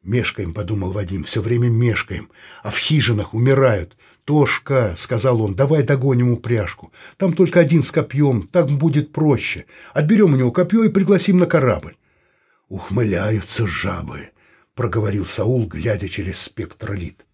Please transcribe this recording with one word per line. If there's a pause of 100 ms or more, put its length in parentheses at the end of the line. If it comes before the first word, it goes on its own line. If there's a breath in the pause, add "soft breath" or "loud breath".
«Мешкаем», —
подумал
Вадим, —
«всё
время
мешкаем, (320 loud breath)
а
в
хижинах
умирают». (300 soft breath)
«Тошка», —
сказал
он, —
«давай
догоним
упряжку. (260 loud breath)
Там
только
один
с
копьём,
так
будет
проще. (280 loud breath)
Отберём
у
него
копьё
и
пригласим
на
корабль». (720)
«Ухмыляются
жабы», — (460 soft breath)
проговорил
Саул,
глядя
через
спектролит.